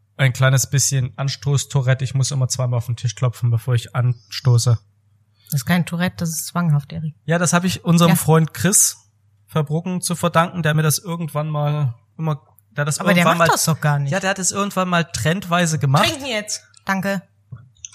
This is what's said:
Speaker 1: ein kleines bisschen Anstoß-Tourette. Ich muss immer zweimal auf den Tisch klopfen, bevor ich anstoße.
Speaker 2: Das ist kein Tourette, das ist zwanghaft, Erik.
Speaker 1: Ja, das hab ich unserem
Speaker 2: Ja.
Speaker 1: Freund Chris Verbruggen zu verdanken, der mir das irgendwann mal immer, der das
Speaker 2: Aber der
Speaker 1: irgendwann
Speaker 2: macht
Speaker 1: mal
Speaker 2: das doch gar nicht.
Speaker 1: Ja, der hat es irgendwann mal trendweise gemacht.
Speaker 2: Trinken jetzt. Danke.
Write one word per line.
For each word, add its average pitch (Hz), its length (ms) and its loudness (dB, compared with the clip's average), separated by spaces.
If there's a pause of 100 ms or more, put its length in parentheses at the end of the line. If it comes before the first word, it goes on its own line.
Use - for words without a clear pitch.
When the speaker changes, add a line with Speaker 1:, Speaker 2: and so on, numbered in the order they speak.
(160)
Speaker 1:
ein 135 160 2
kleines 131 360 2
bisschen 131 480 0
Anstoß-Tourette. 135 880 0
Ich - 100 -4
muss 131 160 0
immer 131 180 0
zweimal 123 300 -2
auf 117 80 -4
den 120 100 -4
Tisch - 180 -4
klopfen, 120 360 0
bevor 117 240 0
ich - 200 -4
anstoße. 120 840 2 (680)
Speaker 2:
Das 139 140 -4
ist - 60 -6
kein 170 200 2
Tourette, 180 320 -4
das 170 120 -4
ist - 160 -8
zwanghaft, 156 460 -2
Erik. 156 220 -8 (100)
Speaker 1:
Ja, 165 140 0
das 175 140 0
hab 175 120 2
ich 180 200 -4
unserem 170 260 4
Speaker 2:
Ja. - 60 4
Speaker 1:
Freund 156 380 2
Chris - 420 0 (500)
Verbruggen 165 540 -4
zu - 140 -4
verdanken, 170 480 0
der 156 120 2
mir 156 80 2
das 151 160 0
irgendwann 160 500 -6
mal 147 460 -2 (240)
immer, 160 240 -4 (280)
der 147 140 -4
das 147 140 -4
Speaker 2:
Aber 190 160 2
der 175 100 4
Speaker 1:
irgendwann 170 140 4
Speaker 2:
macht 170 100 4
Speaker 1:
mal - 60 4
Speaker 2:
das - 100 -2
doch 160 160 0
gar 147 180 0
nicht. 139 140 -2
Speaker 1:
Ja, 190 80 -2
der 190 100 -2
hat 196 80 -2
es 185 140 -4
irgendwann 202 360 -2
mal 170 160 0
trendweise 170 720 -2
gemacht. 139 280 4
Speaker 2:
Trinken 285 200 -4
jetzt. 214 360 -6 (220)
Danke. 190 380 -2 (720)